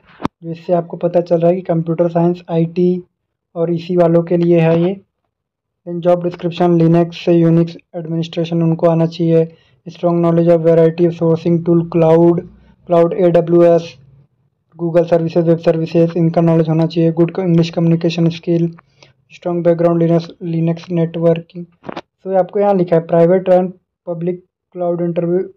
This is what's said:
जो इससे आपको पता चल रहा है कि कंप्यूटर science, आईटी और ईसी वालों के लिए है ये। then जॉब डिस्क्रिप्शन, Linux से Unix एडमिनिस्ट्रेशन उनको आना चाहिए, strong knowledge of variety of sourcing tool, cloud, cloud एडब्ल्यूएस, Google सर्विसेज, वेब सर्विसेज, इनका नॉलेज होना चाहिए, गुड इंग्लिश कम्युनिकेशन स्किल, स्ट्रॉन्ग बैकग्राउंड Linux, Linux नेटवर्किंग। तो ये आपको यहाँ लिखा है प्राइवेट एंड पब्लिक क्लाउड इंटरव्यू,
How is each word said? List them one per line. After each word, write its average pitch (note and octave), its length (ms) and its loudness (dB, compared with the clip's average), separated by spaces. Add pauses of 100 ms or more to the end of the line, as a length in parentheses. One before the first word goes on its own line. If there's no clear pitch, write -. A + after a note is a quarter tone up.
(440)
जो E3 80 -12
इससे E3 220 -6
आपको E3+ 240 -4
पता F3 240 -2
चल E3+ 180 -2
रहा E3+ 100 2
है F3+ 60 2
कि F#3 60 -6
कंप्यूटर E3+ 480 -2
science, F3 400 -2
आईटी F3 540 -2 (520)
और E3+ 180 -2
ईसी F3 240 -4
वालों E3+ 260 2
के F3 140 -2
लिए E3+ 220 2
है E3 240 2
ये। G3 180 -4 (840)
then F3 140 -8
जॉब F3 220 0
डिस्क्रिप्शन, F3 560 -2
Linux E3+ 320 2
से E3+ 320 0
Unix E3 320 2 (200)
एडमिनिस्ट्रेशन E3 680 -4
उनको E3 240 0
आना E3 180 2
चाहिए, E3 500 0 (340)
strong E3+ 360 -2
knowledge E3+ 320 4
of E3 120 -2
variety E3 420 2
of E3+ 120 -14
sourcing E3 460 0
tool, E3+ 280 2
cloud, E3 440 4 (500)
cloud E3+ 220 2
एडब्ल्यूएस, E3+ 840 2 (840)
Google E3 260 0
सर्विसेज, E3 380 0
वेब E3 100 2
सर्विसेज, E3 600 0
इनका E3 240 0
नॉलेज E3 280 2
होना D#3+ 160 0
चाहिए, E3 260 0
गुड E3+ 280 0
इंग्लिश E3 300 0
कम्युनिकेशन E3 600 0
स्किल, E3+ 460 -4 (580)
स्ट्रॉन्ग F3 300 -6
बैकग्राउंड E3+ 400 2
Linux, E3 200 2 (200)
Linux E3 480 -4
नेटवर्किंग। E3 760 -4 (580)
तो F#3 80 -10
ये F#3+ 60 0
आपको F3+ 220 -2
यहाँ G3+ 140 2
लिखा F3 220 0
है E3 120 -2
प्राइवेट F3 420 2
एंड F#3 240 2 (340)
पब्लिक F3 360 -8 (280)
क्लाउड F3 300 -4
इंटरव्यू, F3 380 -2 (180)